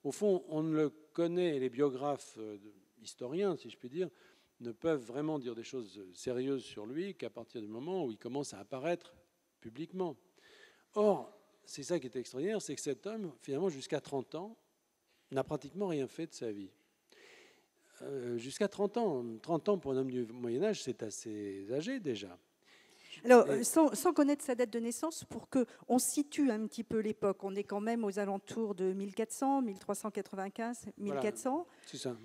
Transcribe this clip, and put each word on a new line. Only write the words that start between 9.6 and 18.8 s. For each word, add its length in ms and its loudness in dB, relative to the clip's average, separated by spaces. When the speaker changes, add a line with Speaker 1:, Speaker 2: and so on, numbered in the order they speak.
Speaker 1:
publiquement. 560 -6
Or, 400 4
c'est 180 -12
ça 160 2
qui 60 -10
est 100 -8
extraordinaire, 460 -2
c'est 140 -6
que 60 -10
cet 260 -4
homme, 340 -6
finalement, 280 0
jusqu'à 300 -4
trente 360 -6
ans, 200 -8
n'a 120 0
pratiquement 440 -4
rien 200 0
fait 200 -8
de 60 -16
sa 180 -6
vie. 180 -10
Euh, 340 -4
jusqu'à 300 -2
trente 280 0